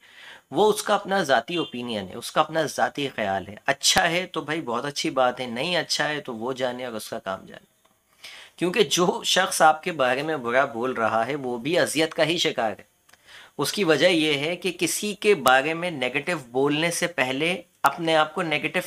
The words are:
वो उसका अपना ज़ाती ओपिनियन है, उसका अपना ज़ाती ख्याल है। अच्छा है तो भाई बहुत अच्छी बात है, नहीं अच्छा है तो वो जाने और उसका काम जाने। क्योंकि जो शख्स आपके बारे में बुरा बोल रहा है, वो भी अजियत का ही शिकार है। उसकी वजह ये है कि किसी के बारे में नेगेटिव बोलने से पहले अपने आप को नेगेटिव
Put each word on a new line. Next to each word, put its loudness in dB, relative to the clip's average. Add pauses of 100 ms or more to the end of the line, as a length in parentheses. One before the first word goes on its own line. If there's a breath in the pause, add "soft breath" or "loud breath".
(540 loud breath)
वो 4
उसका 2
अपना 0
ज़ाती 2
ओपिनियन -6
है, -14
उसका 0
अपना -2
ज़ाती -2
ख्याल -2
है। -16
अच्छा 2
है 0
तो -8
भाई -6
बहुत -4
अच्छी -4
बात 2
है, -8
नहीं -2
अच्छा -2
है -4
तो -10
वो -6
जाने -4
और -8
उसका -10
काम -8
जाने। -20 (920 loud breath)
क्योंकि 2
जो 2
शख्स 2
आपके 4
बारे 0
में -4
बुरा 2
बोल -4
रहा 2
है, -2
वो -4
भी -2
अजियत 2
का 0
ही 2
शिकार 0
है। -14 (720 loud breath)
उसकी -2
वजह 6
ये 2
है -2
कि -4
किसी -2
के 2
बारे 4
में -4
नेगेटिव -4
बोलने 2
से -2
पहले -2 (200)
अपने 0
आप 2
को -4
नेगेटिव -2